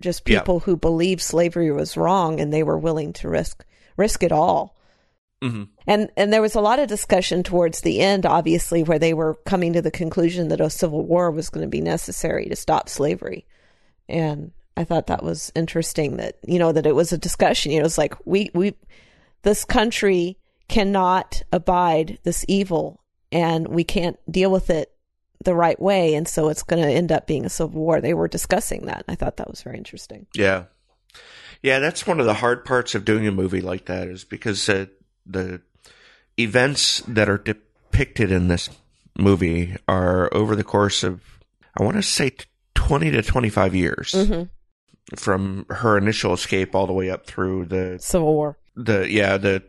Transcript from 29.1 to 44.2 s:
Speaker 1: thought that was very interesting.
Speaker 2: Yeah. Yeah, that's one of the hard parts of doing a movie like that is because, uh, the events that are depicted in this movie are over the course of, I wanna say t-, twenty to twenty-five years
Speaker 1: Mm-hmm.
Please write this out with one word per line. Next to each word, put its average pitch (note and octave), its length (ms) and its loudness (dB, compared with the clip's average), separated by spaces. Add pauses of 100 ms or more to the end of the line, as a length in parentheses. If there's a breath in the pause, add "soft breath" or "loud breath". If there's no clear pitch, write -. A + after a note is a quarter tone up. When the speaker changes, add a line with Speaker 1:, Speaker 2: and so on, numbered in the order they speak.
Speaker 1:
thought - 200 -4
that - 140 -10
was - 120 -16
very B2 140 -14
interesting. - 580 -18
Speaker 2:
Yeah. F#2+ 300 0 (960 loud breath)
Yeah, C3+ 180 2
that's D#3+ 260 -2
one E3+ 140 0
of A#2+ 60 2
the G#2+ 80 2
hard A#2+ 300 0
parts B2 300 -2
of G2+ 100 -4
doing A2 220 2
a G#2 60 0
movie F#2 280 -2
like F#2 260 -8
that F2+ 220 -6
is F#2 160 -16
because, G#2 460 -6
uh, G2 160 0 (420)
the F#2 320 -6 (800 soft breath)
events B2 720 2
that G#2+ 200 2
are G2+ 100 2
depicted - 920 -2
in F2+ 160 2
this F2 240 0 (480)
movie F2+ 560 2 (140)
are F2+ 440 2
over G#2+ 220 2
the G#2 80 -2
course G2+ 400 0
of, F#2 180 -4 (560 soft breath)
I - 60 0
wanna F#3 220 0
say - 260 0
t-, - 140 -20 (320)
twenty D#3 340 2
to B2 120 2
twenty-five G2+ 520 0
years - 380 -2
Speaker 1:
Mm-hmm. F#3+ 320 2 (720)